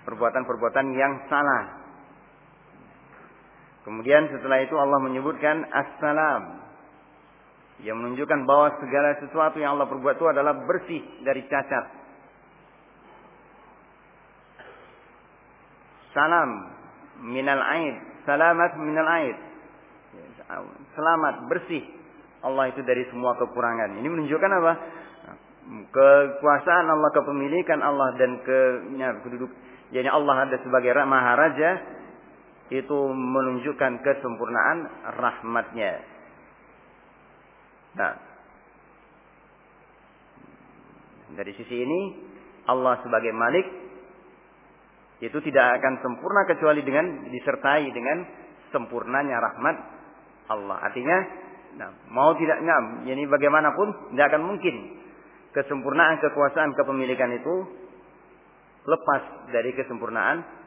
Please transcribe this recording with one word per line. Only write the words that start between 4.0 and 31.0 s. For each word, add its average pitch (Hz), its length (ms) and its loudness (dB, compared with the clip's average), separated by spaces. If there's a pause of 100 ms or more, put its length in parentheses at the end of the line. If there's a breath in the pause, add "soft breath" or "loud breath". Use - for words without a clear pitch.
setelah 131 320 0
itu 160 120 -8
Allah 139 240 2
menyebutkan 143 640 -2
As-Salam, 147 960 -2 (1200)
yang 110 160 -8
menunjukkan 131 480 -2
bahwa 143 320 8
segala 143 400 2
sesuatu 156 400 0
yang 143 160 0
Allah 143 160 0
perbuat 135 320 0
itu 165 80 4
adalah 143 240 2 (160)
bersih 170 320 -2 (240)
dari 131 240 0
cacat. 135 360 -2 (4000)
Salam 156 360 2 (760)
minal 135 320 -2
aib, 143 380 -2 (340)
salamat 165 480 4
minal 156 400 -2
aib. 135 200 -4 (1600)
Selamat, 151 560 0
bersih 165 320 -4 (640)
Allah 131 240 0
itu 131 160 -8
dari 127 240 2
semua 123 320 -2
kekurangan. 113 560 -2
Ini 123 160 -6
menunjukkan 170 380 0 (100)
apa? 165 120 4 (1160 loud breath)
Kekuasaan 143 960 6
Allah, 156 320 4
kepemilikan 143 640 0
Allah, 139 320 0
dan 127 320 0
ke-, 127 480 2
ya, 131 160 -4 (160)
keduduk, 123 240 -10 (400 loud breath)
yakni 127 240 -2
Allah 139 320 2
ada 127 160 -4
sebagai 123 320 2
ra-, 135 160 2